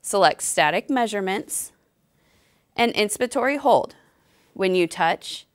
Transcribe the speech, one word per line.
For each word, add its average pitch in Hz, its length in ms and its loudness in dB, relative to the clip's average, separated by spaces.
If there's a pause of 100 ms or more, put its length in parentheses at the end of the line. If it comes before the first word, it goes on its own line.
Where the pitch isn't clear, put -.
Select 185 360 2
static 165 440 0
measurements 208 840 -4 (1040)
and 233 180 0
inspiratory 247 640 -2
hold. 269 380 2 (580)
When 185 220 0
you 180 100 2
touch, - 680 -4